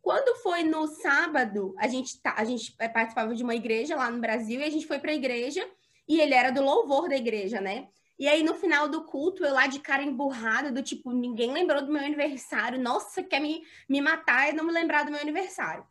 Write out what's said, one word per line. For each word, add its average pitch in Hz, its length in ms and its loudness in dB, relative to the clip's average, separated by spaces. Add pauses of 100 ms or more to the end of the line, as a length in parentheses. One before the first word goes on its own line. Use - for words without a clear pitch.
Quando 508 400 2
foi 349 220 0
no 311 240 0
sábado, 277 880 0
a - 100 0
gente 254 340 -4
tá, - 160 -2
a 220 60 0
gente, 226 360 -4
é, 226 100 -2
participava 226 460 -2
de 240 80 -6
uma 233 120 -2
igreja 240 400 -2
lá 254 140 0
no 240 100 -4
Brasil 226 400 -2
e 294 40 -2
a 311 60 -2
gente 302 180 -4
foi 277 120 -2
pra 302 140 -2
igreja. 262 520 -2 (420)
E 320 120 4
ele 294 140 6
era 254 180 6
do 269 100 0
louvor 277 460 4
da 277 80 0
igreja, 214 460 -2
né? 196 260 -6 (320)
E 277 80 0
aí, 311 160 6
no 320 120 2
final 302 340 2
do 320 160 -4
culto, 320 400 -2
eu 277 80 2
lá 269 140 4
de 269 120 -4
cara 277 240 -2
emburrada, 262 680 -2
do - 120 -4
tipo, - 280 -8
"Ninguém 240 420 -2
lembrou 302 320 2
do 285 60 -4
meu 285 120 0
aniversário. 269 760 -2
Nossa, 269 440 -2
quer 285 160 0
me, 302 240 -2 (240)
me 277 140 2
matar 294 480 4
e 302 40 -2
não 311 120 -2
me 339 80 0
lembrar 311 320 2
do 294 60 -6
meu 294 100 -4
aniversário." 302 680 -4